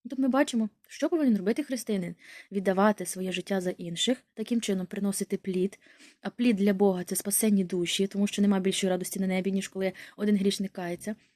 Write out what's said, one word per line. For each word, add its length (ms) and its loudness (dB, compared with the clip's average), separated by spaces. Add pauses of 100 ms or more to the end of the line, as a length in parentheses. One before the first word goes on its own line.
(100)
Тут 80 -10
ми 100 2
бачимо, 400 2 (200)
що 200 -2
повинен 280 4
робити 260 0
християнин. 520 -4 (380)
Віддавати 540 2
своє 260 -6
життя 280 -2
за 100 -2
інших, 480 -2 (160)
таким 260 -2
чином 260 -2
приносити 500 -2
плід. 420 -2 (440)
А 80 -8
плід 260 2
для 180 4
Бога — 320 2
це 100 -4
спасенні 480 2
душі, 420 -2
тому 200 0
що 160 0
нема 180 4
більшої 300 0
радості 300 -2
на 60 0
небі, 260 0
ніж 160 -2
коли 240 -2 (240)
один 200 2
грішник 360 0
кається. 440 -8 (200)